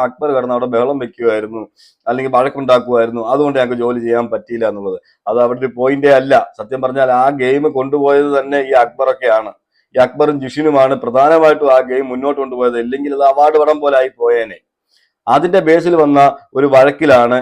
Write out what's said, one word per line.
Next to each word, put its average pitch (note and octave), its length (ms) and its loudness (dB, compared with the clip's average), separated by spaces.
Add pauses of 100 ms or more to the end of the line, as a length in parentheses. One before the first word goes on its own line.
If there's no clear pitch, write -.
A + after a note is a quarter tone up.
അക്ബർ C#3+ 300 -6
കിടന്ന് B2+ 220 -2
അവിടെ B2+ 180 -4
ബഹളം B2+ 280 0
വെക്കുമായിരുന്നു, A2 600 -4 (440)
അല്ലെങ്കിൽ C3 300 -4
വഴക്കുണ്ടാക്കുമായിരുന്നു, B2 880 0 (100)
അതുകൊണ്ട് C#3+ 260 0
ഞങ്ങൾക്ക് B2 240 -2
ജോലി A#2+ 240 -4
ചെയ്യാൻ A#2 260 -2
പറ്റിയില്ല A2+ 400 -6
എന്നുള്ളത്. G2 240 -8 (320)
അത് A2+ 160 -2
അവിടെ B2 200 -4
ഒരു A#2+ 140 -8
പോയിന്റേ C#3 420 0
അല്ല. C3+ 120 -2 (260)
സത്യം B2+ 260 -10
പറഞ്ഞാൽ C3 260 -2 (100)
ആ C3 40 2 (180)
ഗെയിം C#3 360 0
കൊണ്ടുപോയത് C#3 600 0
തന്നെ C#3 220 -2 (100)
ഈ C3+ 120 2
അക്ബറൊക്കെയാണ്. A#2 720 -2 (420)
ഈ B2 120 2
അക്ബറും D3 360 -2
ജിഷിനുമാണ് C3+ 500 0 (120)
പ്രധാനമായിട്ടും D3 720 2
ആ - 20 6 (140)
ഗെയിം C3 180 -2
മുന്നോട്ട് C3+ 320 -4
കൊണ്ടുപോയത്. B2 420 -2
ഇല്ലെങ്കിൽ C#3 320 -8
അത് C#3 140 2
അവാർഡ് D3+ 300 2
പടം D3+ 220 2
പോലെ C#3 200 0
ആയി C3 80 -4 (100)
പോയേനെ. A#2 380 -2 (680)
അതിന്റെ C#3+ 400 2
ബേസിൽ E3 320 2
വന്ന C#3+ 200 4 (380)
ഒരു C#3 160 2
വഴക്കിലാണ് C3 680 4